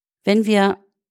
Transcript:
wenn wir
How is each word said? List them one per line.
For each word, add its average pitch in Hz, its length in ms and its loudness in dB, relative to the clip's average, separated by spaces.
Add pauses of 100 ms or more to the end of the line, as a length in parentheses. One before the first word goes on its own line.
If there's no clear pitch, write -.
(240)
wenn 208 220 0
wir 202 320 0 (340)